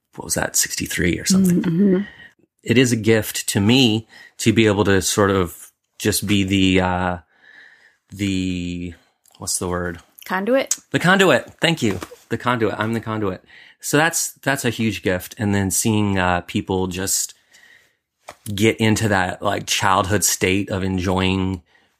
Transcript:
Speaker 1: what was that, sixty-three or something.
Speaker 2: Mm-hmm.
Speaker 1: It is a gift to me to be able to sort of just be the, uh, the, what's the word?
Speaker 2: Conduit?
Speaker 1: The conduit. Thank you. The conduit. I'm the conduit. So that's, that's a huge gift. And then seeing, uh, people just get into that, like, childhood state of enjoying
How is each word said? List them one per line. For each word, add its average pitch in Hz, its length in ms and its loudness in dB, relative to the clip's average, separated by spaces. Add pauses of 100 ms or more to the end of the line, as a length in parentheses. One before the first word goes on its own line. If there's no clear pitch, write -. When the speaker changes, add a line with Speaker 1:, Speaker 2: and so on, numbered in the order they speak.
(180)
Speaker 1:
what - 80 -14
was - 100 -6
that, - 220 -4
sixty-three - 600 -2
or - 80 -10
something. 185 360 4
Speaker 2:
Mm-hmm. 180 360 2 (640)
Speaker 1:
It 117 160 2
is 123 140 4
a 117 40 2
gift 110 540 0
to 107 100 0
me 110 480 4 (300)
to - 140 2
be 107 140 4
able 101 180 2
to 95 180 4
sort 98 280 2
of 92 400 -2 (280)
just 104 280 -2
be 101 160 2
the, 95 380 2
uh, 90 380 -2 (880)
the, 90 840 -4 (440)
what's - 200 -6
the 95 100 -4
word? 87 320 -4 (240)
Speaker 2:
Conduit? 202 520 -2 (140)
Speaker 1:
The 139 80 0
conduit. 180 600 4
Thank 160 220 0
you. 95 180 -2 (300)
The 113 80 -4
conduit. 113 400 -2
I'm 110 160 -2
the 113 60 -4
conduit. 107 440 -6 (360)
So - 160 -2
that's, 165 360 0
that's - 320 -4
a 120 60 0
huge 110 320 -4
gift. 92 360 -4
And 101 160 0
then 98 160 0
seeing, 104 480 0
uh, 90 220 2
people 95 460 -4
just 92 480 -4 (1160)
get 104 260 2
into 107 300 2
that, 95 340 0
like, 101 240 -4
childhood 95 580 0
state 98 460 0
of 95 120 -2
enjoying 92 800 0 (380)